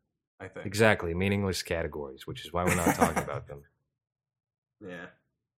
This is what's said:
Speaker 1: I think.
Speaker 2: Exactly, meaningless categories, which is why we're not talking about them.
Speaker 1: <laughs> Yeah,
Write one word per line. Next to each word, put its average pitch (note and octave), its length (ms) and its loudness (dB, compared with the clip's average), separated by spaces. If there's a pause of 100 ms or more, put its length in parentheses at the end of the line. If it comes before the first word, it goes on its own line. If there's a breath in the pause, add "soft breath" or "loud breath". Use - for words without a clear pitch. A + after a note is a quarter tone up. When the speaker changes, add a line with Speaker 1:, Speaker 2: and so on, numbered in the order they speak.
(420)
Speaker 1:
I F#2+ 60 -10
think. F2 200 -12
Speaker 2:
Exactly, G2 480 4
meaningless G2 480 0
categories, D2 640 -6
which - 180 -10
is D#2 80 -12
why F2 120 0
we're F2 100 4
not E2+ 200 4
talking D#2+ 280 2
about C#2+ 240 -8
them. C#2+ 200 -14
Speaker 1:
<laughs> - 1120 -20
Yeah, F2+ 280 -12 (500)